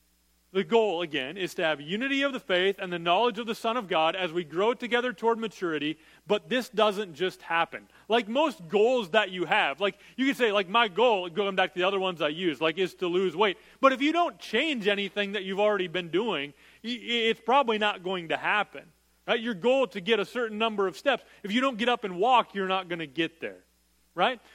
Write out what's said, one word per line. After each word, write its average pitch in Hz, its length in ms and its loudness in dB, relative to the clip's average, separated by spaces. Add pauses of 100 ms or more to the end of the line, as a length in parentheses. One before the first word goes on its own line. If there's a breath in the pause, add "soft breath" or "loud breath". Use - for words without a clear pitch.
(540)
The 190 100 2
goal, 190 380 2
again, 147 340 -4
is 180 200 -6
to 185 80 -2
have 156 180 0
unity 247 400 -2
of 277 100 0
the 262 80 -6
faith 190 400 0
and 180 140 -8
the 170 60 -4
knowledge 185 380 2
of 226 100 -8
the 226 80 -4
Son 226 200 -2
of 208 140 -6
God 165 260 2
as 185 160 -4
we 170 140 -4
grow 185 280 0
together 240 380 -2
toward 226 280 0
maturity, 156 580 -4 (280 soft breath)
but 202 220 0
this 240 220 -2
doesn't 202 460 0
just 180 260 -4
happen. 160 440 -2 (220 soft breath)
Like 214 220 0
most 254 400 0
goals 214 400 2
that 208 200 2
you 185 140 -4
have, 160 380 0
like, 202 180 -2 (160 loud breath)
you 262 100 0
could 277 120 0
say, 226 160 2
like, 196 160 0
my 233 180 4
goal, 196 400 2
going 190 300 -2
back 185 160 2
to 175 60 -4
the 180 60 2
other 196 140 2
ones 185 220 -2
I 151 80 2
use, 156 320 -2
like, 160 160 0
is 185 180 -2
to 185 120 -4
lose 180 280 0
weight. 190 220 2 (240 loud breath)
But 262 100 8
if 247 100 -2
you 302 120 2
don't 330 260 0
change 240 480 -2
anything 202 460 -2
that 202 100 -6
you've 190 160 -4
already 208 280 2
been 175 240 -6
doing, 165 420 -2 (280 soft breath)
y-, 226 100 -6
y-, 226 380 -2
it's - 120 -2
probably 233 360 2
not 202 260 -2
going 175 260 -4
to 143 80 0
happen. 175 460 -2 (440)
Right? 226 120 2
Your 233 140 -4
goal 240 320 2
to 202 160 -6
get 208 180 2
a 190 60 -2
certain 226 320 -6
number 214 300 0
of 175 100 -8
steps, 262 260 -2 (200 loud breath)
if 196 80 -6
you 240 100 2
don't 269 160 0
get 233 100 -2
up 240 160 2
and 185 140 -6
walk, 226 380 4
you're 190 120 -2
not 185 220 -2
gonna 165 160 -6
get 156 340 -4
there. 95 200 -10 (560)
Right? 220 260 0 (120)